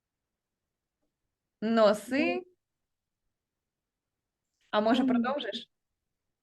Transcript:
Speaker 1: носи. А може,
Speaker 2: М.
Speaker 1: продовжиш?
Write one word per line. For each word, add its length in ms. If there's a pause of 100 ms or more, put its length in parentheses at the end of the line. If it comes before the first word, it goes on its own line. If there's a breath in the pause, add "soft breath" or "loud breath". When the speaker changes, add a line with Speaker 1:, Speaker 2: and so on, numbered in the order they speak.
(1600)
Speaker 1:
носи. 800 (2250)
А 100
може, 220
Speaker 2:
М. 60
Speaker 1:
продовжиш? 600 (760)